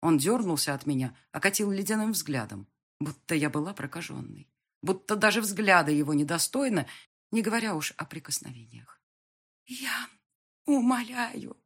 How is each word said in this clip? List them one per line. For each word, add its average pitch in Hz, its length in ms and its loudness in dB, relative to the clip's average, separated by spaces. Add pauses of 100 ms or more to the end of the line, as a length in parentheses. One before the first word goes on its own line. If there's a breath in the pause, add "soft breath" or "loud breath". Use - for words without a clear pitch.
Он 160 180 4
дёрнулся 170 560 0
от 135 120 -8
меня, 131 300 -2 (160 soft breath)
окатил 196 380 0
ледяным 214 420 0
взглядом, 117 560 -4 (320)
будто - 340 -6
я 151 160 2
была 160 220 -4
прокажённой, 135 760 -10 (320)
будто 190 340 0
даже 208 240 4
взгляда 190 500 4
его 147 240 2
недостойна, 165 720 2 (440 loud breath)
не 226 120 2
говоря 214 320 0
уж 151 220 -4
о 151 80 -8
прикосновениях. - 960 -12 (640)
Ян, 247 440 -6 (560)
умоляю 247 1000 0